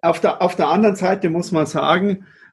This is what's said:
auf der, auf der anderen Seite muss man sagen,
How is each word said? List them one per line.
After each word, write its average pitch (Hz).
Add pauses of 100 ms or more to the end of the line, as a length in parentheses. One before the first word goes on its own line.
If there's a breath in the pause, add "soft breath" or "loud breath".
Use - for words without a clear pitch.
auf 170
der, -
auf 180
der 156
anderen 196
Seite 185
muss 170
man 156
sagen, 180 (260 loud breath)